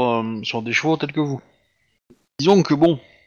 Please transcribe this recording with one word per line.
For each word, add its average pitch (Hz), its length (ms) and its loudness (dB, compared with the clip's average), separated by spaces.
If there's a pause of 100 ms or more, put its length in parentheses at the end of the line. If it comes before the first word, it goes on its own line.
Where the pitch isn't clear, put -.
euh, 113 400 -2
sur 113 180 -6
des 117 120 -6
chevaux 156 240 0
tels 147 160 -6
que 156 60 -4
vous. 143 220 -4 (960)
Disons 185 240 4
que 151 120 0
bon, 160 240 2 (280)